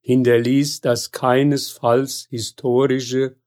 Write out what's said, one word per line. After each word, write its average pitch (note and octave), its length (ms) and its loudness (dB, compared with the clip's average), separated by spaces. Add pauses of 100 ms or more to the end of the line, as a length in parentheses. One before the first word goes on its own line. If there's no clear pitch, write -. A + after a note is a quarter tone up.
hinterließ B2+ 800 2
das A#2+ 300 -2
keinesfalls C3+ 1200 0
historische B2+ 1040 -2 (120)